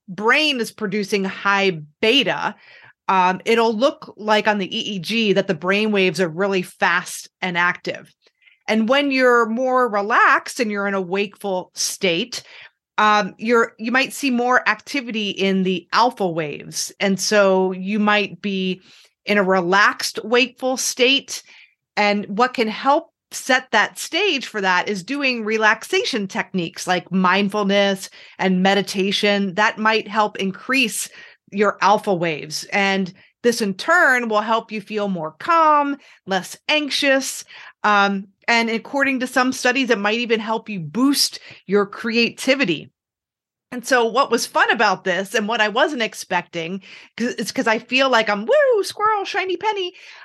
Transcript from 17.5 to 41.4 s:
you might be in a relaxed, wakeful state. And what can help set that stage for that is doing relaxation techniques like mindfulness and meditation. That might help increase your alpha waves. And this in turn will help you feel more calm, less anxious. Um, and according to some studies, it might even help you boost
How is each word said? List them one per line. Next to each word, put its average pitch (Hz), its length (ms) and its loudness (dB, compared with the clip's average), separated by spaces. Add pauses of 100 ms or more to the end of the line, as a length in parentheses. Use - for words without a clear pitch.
you 190 260 -4
might 208 440 0
be 185 380 -4 (460)
in 208 140 2
a 202 40 2
relaxed, 190 800 2
wakeful 254 540 0
state. - 640 -2 (560)
And 208 280 0
what 240 280 0
can 226 140 0
help 269 440 0 (200)
set 262 400 -2
that 208 260 0
stage 339 480 -2
for 214 160 -8
that 185 260 0
is 196 160 -6
doing 254 400 -4
relaxation 220 840 0
techniques 185 580 -6
like 180 260 -2
mindfulness 196 1000 0 (260)
and 185 240 2
meditation. 196 920 0
That 214 240 2
might 220 280 0
help 208 300 -2
increase 214 720 -2 (400)
your 202 320 0
alpha 202 320 2
waves. 160 520 -4
And 196 460 0 (300)
this 233 200 2
in 202 120 -2
turn 262 560 2
will 214 120 2
help 220 300 -2
you 214 80 -8
feel 208 280 -6
more 165 320 -4
calm, 302 580 2 (300)
less 185 280 -4 (140)
anxious. 277 760 0 (380)
Um, 202 440 2 (200)
and 233 220 2
according 262 520 -2
to 254 60 -4
some 262 260 0
studies, 254 360 0
it 233 80 4
might 208 220 0
even 233 200 -2
help 226 300 -6
you 202 100 -8
boost 226 600 0 (260)